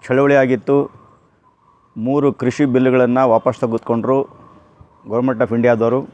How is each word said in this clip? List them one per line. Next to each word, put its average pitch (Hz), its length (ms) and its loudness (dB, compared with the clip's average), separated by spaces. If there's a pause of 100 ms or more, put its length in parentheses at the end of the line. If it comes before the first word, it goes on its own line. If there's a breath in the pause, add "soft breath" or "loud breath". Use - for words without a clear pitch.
ಚಳವಳಿ 139 280 2
ಆಗಿತ್ತು. 135 560 0 (1040)
ಮೂರು 135 360 -2
ಕೃಷಿ 123 320 -2
ಬಿಲ್‌ಗಳನ್ನು 127 640 2
ವಾಪಸ್ 113 300 0
ತೆಗೆದುಕೊಂಡ್ರು 117 640 -2 (880)
Government 120 380 -2
of 110 80 -4
ಇಂಡಿಯಾದವರು. 117 580 0